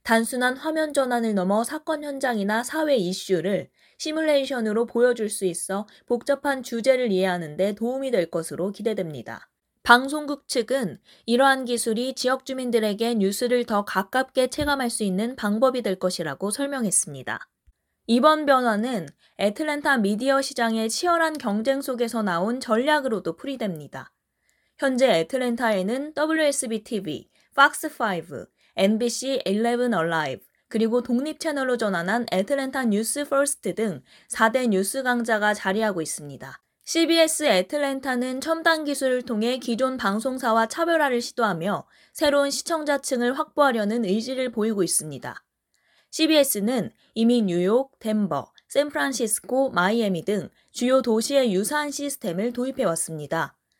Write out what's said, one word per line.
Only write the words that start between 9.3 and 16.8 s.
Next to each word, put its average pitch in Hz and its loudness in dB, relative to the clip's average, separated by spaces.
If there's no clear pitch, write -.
방송국 277 2
측은 220 -2
이러한 262 4
기술이 240 -2
지역 254 -2
주민들에게 233 0
뉴스를 233 0
더 202 0
가깝게 254 0
체감할 269 0
수 220 -4
있는 208 -2
방법이 240 0
될 190 -2
것이라고 180 -4
설명했습니다. 202 -4